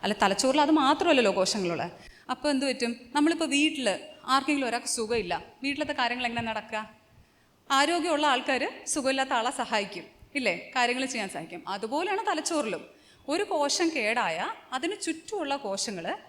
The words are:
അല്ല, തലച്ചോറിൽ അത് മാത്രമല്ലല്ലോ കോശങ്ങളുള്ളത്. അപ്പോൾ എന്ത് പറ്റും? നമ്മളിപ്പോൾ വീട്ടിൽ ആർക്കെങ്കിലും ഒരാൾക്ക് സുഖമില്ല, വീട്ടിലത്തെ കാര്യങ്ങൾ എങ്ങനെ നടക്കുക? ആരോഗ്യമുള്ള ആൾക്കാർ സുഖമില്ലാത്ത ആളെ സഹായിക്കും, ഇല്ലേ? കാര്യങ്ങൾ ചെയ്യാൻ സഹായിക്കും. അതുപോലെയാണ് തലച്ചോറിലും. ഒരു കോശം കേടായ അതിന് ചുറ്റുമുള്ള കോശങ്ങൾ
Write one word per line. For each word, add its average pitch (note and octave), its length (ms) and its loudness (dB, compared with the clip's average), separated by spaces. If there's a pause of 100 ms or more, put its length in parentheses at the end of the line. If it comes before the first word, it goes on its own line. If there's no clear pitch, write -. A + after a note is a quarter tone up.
അല്ല, G3+ 180 0
തലച്ചോറിൽ C4 400 4
അത് D4 100 6
മാത്രമല്ലല്ലോ D4 640 6
കോശങ്ങളുള്ളത്. F#3 560 0 (380)
അപ്പോൾ C#4 200 -2
എന്ത് C#4 160 0
പറ്റും? B3 280 -2 (220)
നമ്മളിപ്പോൾ D#4+ 340 4
വീട്ടിൽ C#4+ 380 2 (380)
ആർക്കെങ്കിലും C4+ 420 2
ഒരാൾക്ക് A#3+ 200 -2
സുഖമില്ല, A3 460 -2 (300)
വീട്ടിലത്തെ C#4+ 300 -2
കാര്യങ്ങൾ B3 320 -2
എങ്ങനെ A#3 220 -4
നടക്കുക? A3 320 -6 (880)
ആരോഗ്യമുള്ള D4+ 580 2
ആൾക്കാർ C4 360 2 (240)
സുഖമില്ലാത്ത C4+ 460 0
ആളെ A#3 180 0
സഹായിക്കും, G#3 540 -4 (300)
ഇല്ലേ? G#3 400 -2
കാര്യങ്ങൾ B3 300 2
ചെയ്യാൻ A3+ 240 -4
സഹായിക്കും. E3 400 -10
അതുപോലെയാണ് D4 580 -2
തലച്ചോറിലും. D4+ 560 -2 (440)
ഒരു E4+ 160 0
കോശം E4 460 0
കേടായ A3 480 0 (360)
അതിന് E4+ 280 -4
ചുറ്റുമുള്ള D#4+ 540 -4
കോശങ്ങൾ G3 500 -6 (240)